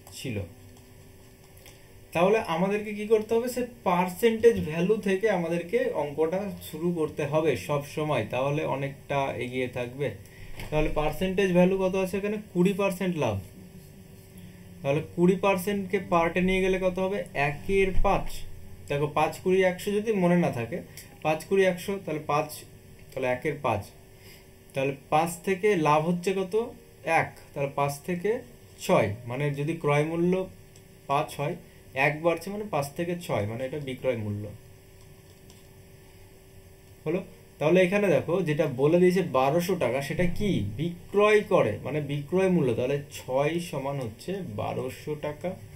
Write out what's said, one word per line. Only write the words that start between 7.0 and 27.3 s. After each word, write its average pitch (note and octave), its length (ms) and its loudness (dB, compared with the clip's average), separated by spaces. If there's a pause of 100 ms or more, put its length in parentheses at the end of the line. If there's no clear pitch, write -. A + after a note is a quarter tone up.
হবে D#3 240 2
সব C#3+ 260 -2 (140)
সময়, D3+ 340 0
তাহলে C#3+ 360 0
অনেকটা C#3 520 -4 (260)
এগিয়ে B2 240 -4
থাকবে। B2 400 -6 (600)
তাহলে D3+ 180 2 (100)
percentage F#3+ 540 0
value F3+ 260 6
কত F#3 180 0
আছে F#3 240 -2
এখানে? G#3 160 -2 (160)
কুড়ি F3+ 280 4
পার্সেন্ট F#3 340 0 (100)
লাভ। G#2 120 0 (1500)
তাহলে C#3+ 180 0 (140)
কুড়ি F3+ 220 6
পার্সেন্টকে G3 640 0 (140)
পার্টে E3+ 280 2
নিয়ে F#3 240 2
গেলে F#3 120 2 (100)
কত F3+ 120 -2
হবে? F#3+ 200 -2 (160)
একের E3+ 540 0 (140)
পাঁচ। F#3+ 240 4 (600)
দেখো, D3 180 0 (120)
পাঁচ D#3 140 2 (100)
কুড়ি F#3 160 2 (120)
একশো F3 260 -6
যদি G#3+ 160 -2
মনে F3+ 320 4
না - 140 2
থাকে, A#2 180 -4 (480)
পাঁচ D#3 240 0
কুড়ি G3 140 4 (100)
একশো, F3+ 200 -6 (120)
তাহলে D3+ 260 -6
পাঁচ, D3+ 180 2 (640)
তাহলে C3 180 -4
একের D3 340 -2
পাঁচ। G#2+ 200 0 (920)
তাহলে C#3 200 -2 (180)
পাঁচ D#3+ 200 2 (160)
থেকে F#3+ 300 2
লাভ D3+ 240 4 (100)
হচ্ছে F3 280 0
কত? F#3 160 -4 (680)
এক। D3+ 100 -2 (220)